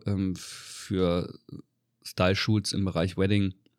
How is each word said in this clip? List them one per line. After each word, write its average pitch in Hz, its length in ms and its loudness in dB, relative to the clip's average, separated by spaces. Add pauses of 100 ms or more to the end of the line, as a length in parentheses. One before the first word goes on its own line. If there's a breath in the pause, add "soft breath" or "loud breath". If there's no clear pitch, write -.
ähm, 95 320 0
für - 1000 -2 (680)
Style 92 320 2
Shoots 107 380 0
im 98 120 0
Bereich 95 320 0
Wedding. 98 360 2 (260)